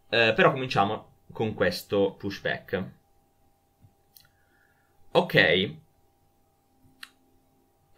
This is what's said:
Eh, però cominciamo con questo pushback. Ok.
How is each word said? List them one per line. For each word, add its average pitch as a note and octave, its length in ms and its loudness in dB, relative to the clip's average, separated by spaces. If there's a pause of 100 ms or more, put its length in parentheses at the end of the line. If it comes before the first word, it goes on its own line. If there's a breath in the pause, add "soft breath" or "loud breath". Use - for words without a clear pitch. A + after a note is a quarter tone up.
Eh, A#2 260 2
però E3+ 160 4
cominciamo A#2 680 -4 (120)
con A2 220 -6
questo G2 640 0
pushback. F#2 760 -8 (2250)
Ok. G2+ 640 2 (2250)